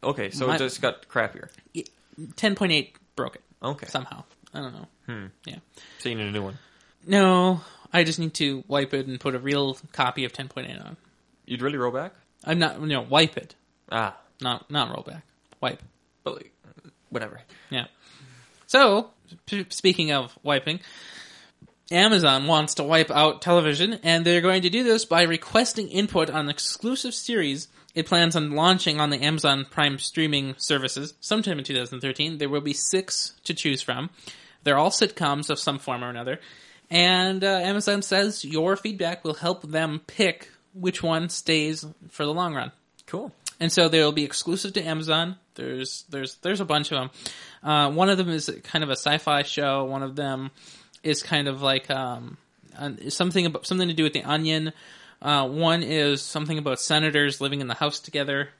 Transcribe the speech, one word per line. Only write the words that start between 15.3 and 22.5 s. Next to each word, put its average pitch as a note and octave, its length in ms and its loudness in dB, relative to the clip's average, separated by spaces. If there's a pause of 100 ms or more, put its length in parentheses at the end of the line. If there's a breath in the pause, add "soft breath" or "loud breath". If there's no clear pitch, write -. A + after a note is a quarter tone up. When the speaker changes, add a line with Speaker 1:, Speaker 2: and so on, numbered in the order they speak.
Speaker 2:
Wipe. - 200 -4 (440)
Speaker 1:
But, - 100 -6
like, - 160 -20 (580)
whatever. A2+ 300 -8 (300 loud breath)
Speaker 2:
Yeah. B2+ 160 -4 (800 soft breath)
So, A3+ 440 4 (340)
p-, G3+ 240 -6
speaking E3+ 420 2
of C3 320 -2
wiping, D3 380 -2 (1120 loud breath)
Amazon E3+ 560 6
wants D#3 280 4